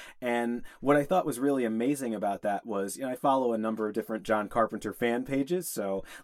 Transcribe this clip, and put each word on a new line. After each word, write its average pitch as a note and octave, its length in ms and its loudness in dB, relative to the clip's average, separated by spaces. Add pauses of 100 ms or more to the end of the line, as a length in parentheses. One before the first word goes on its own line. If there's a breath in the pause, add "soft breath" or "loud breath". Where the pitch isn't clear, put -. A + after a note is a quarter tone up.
(200 loud breath)
And A#2+ 400 0 (200 loud breath)
what C#3+ 160 4
I C#3+ 80 4
thought F#3 200 2
was C3+ 140 -4
really C3+ 260 2
amazing A#2+ 500 0
about G2 280 -2
that G2+ 240 0
was, G2 320 -2
you C3+ 60 -8
know, C3 60 -4
I B2+ 60 -6
follow C3 380 4
a A2 40 0
number A2 300 0
of G#2 60 -4
different G#2+ 300 -2
John G#2+ 260 2
Carpenter A2 420 0
fan A#2+ 320 0
pages. C#3 460 -2
So, G2 340 -2 (200 loud breath)